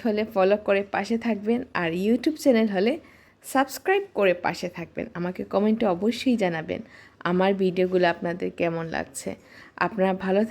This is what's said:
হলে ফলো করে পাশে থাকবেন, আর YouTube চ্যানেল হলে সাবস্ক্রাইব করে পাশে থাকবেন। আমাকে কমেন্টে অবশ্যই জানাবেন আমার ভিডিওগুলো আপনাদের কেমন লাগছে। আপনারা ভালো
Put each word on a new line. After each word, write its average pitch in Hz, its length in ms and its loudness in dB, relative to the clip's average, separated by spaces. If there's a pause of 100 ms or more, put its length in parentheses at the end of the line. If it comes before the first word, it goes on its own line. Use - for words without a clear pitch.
হলে 214 180 0 (100)
ফলো 196 220 4 (120)
করে 196 140 2 (100)
পাশে 196 260 -2
থাকবেন, 226 420 -2 (220)
আর 170 80 0 (160)
YouTube 262 380 0
চ্যানেল 226 320 4
হলে 214 180 2 (600)
সাবস্ক্রাইব 330 500 0 (100)
করে 196 200 4 (120)
পাশে 175 220 -4 (100)
থাকবেন। 170 360 -8
আমাকে 175 280 -6 (120)
কমেন্টে 214 320 2 (100)
অবশ্যই 233 480 0
জানাবেন 170 380 -4 (500)
আমার 185 220 4
ভিডিওগুলো 185 540 2
আপনাদের 175 420 -2 (100)
কেমন 165 260 -2 (100)
লাগছে। - 340 -8 (560)
আপনারা 190 280 0 (120)
ভালো 190 260 2